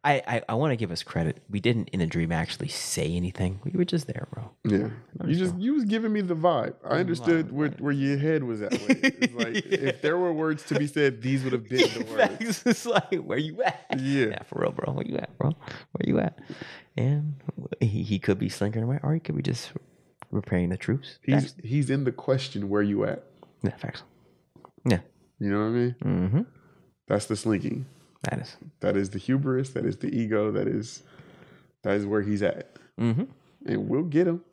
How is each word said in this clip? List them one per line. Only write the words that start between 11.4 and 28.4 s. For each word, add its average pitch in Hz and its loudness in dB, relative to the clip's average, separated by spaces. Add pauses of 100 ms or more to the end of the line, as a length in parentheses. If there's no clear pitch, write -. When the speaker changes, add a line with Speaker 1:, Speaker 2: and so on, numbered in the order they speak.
Speaker 2:
would 131 0
have 113 -2
been 127 2
the 110 4
Speaker 1:
<laughs> - -14
Speaker 2:
words. 226 2
Speaker 1:
Facts. - -10
It's 240 4
like, 220 2
"Where 117 -2
you 160 -2
at?" - 0 (140)
Speaker 2:
Yeah. 135 2
Speaker 1:
Yeah, - -4
for - -4
real, - 2
bro. - -4
"Where - -4
you - -4
at, - -8
bro? 143 2
Where - -6
you - 4
at?" - -2 (560)
And 147 0 (460)
he, 107 2
he 101 0
could 98 2
be 104 0
slinking 107 -2
away, 127 0
or 147 2
he 165 0
could 160 -6
be 143 -2
just - -4 (580)
repairing 90 0
the 92 -2
troops. - -4
Speaker 2:
He's, 135 2
Speaker 1:
Facts. - -20
Speaker 2:
he's 131 0
in 139 0
the 120 0
question, 117 -2
"Where 104 2
you 104 2
at?" - -4 (380)
Speaker 1:
Yeah, 98 -2
facts. - -10 (840)
Yeah. 123 6 (400)
Speaker 2:
You 101 0
know 101 2
what 107 2
I 110 0
mean? 120 0 (100)
Speaker 1:
Mm-hmm. 95 2 (680)
Speaker 2:
That's 101 2
the 110 -2
slinking. 107 -2 (380)
Speaker 1:
That - -2
is. - -12 (240)